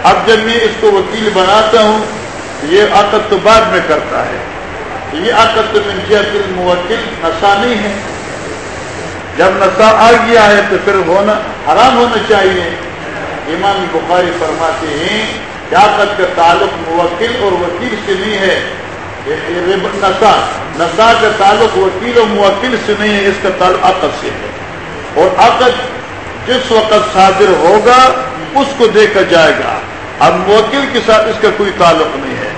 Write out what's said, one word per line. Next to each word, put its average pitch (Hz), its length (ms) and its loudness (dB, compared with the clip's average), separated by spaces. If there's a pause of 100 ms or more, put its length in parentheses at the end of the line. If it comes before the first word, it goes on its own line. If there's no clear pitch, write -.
اب 190 240 2
جب 220 120 4
میں 226 160 -2
اس 226 240 0
کو 214 120 4
وکیل 208 420 0
بناتا 214 480 2
ہوں، 214 180 2 (640)
یہ 180 200 2 (100)
عقد 208 360 2
تو 202 140 2
بعد 220 180 6
میں 185 260 0
کرتا 123 380 -2
ہے، 92 120 -8 (760)
یہ 190 200 -2
عقد 220 400 2
تو 208 120 4
من 196 140 -4 (100)
جہت 208 260 0
الموکل 185 600 -2 (280)
نسا 311 360 2
نہیں 240 240 0
ہے۔ 202 100 -4 (1400)
جب 170 80 2
نسا 190 440 2
آ 220 220 6 (160)
گیا 226 200 6
ہے 202 220 4
تو 190 60 0 (100)
پھر 202 80 0 (140)
ہونا 202 260 2 (380)
حرام 240 260 4
ہونا 233 200 2 (120)
چاہیے۔ 190 400 2 (760)
امام 190 440 -2
بخاری 170 480 0
فرماتے 160 480 -4
ہیں 196 520 -4 (300)
کہ 160 60 0
عقد 202 420 2
کا 196 60 0 (120)
تعلق 170 540 0
موکل 175 500 -2
اور 196 120 0
وکیل 180 440 -4 (100)
سے 196 140 -2
نہیں 208 180 -4
ہے، 180 340 -2 (560)
یہ 175 480 -2 (180)
نسا، 196 520 2 (340)
نسا 220 420 2
کا 214 60 2 (100)
تعلق 208 400 2
وکیل 190 400 0
اور 220 100 4
موکل 208 480 0 (100)
سے 208 140 0
نہیں 208 140 0
ہے، 202 140 0
اس 196 160 0
کا 196 60 0 (100)
تعلق 185 260 0
عقد 185 360 -2
سے - 60 -6
ہے۔ - 200 -8 (680)
اور 185 260 2
عقد 240 320 4 (760)
جس 247 240 -2
وقت 214 420 2
صادر 190 360 4
ہوگا 214 720 4 (320)
اس 277 120 2 (100)
کو 233 100 4
دیکھا 208 340 4
جائے 165 300 4
گا، 117 280 -4 (400)
اب 160 140 4 (140)
موکل 220 460 2
کے 240 120 0
ساتھ 220 220 2
اس 214 140 -2
کا 214 60 2 (100)
کوئی 202 200 0
تعلق 160 380 2
نہیں 131 200 -8
ہے۔ 107 220 -8